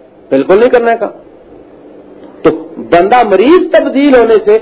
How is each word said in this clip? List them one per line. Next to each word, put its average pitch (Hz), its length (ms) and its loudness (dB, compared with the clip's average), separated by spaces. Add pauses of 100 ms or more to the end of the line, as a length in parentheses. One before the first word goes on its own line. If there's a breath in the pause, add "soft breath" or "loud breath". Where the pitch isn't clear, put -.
(280)
بالکل 175 320 0
نہیں 247 100 2
کرنا 233 220 0
ہے 226 40 -2
کام۔" 214 140 -8 (1300)
تو 165 80 2 (260)
بندہ 214 500 0
مریض 233 460 2
تبدیل 269 440 0
ہونے 226 180 2
سے 208 280 0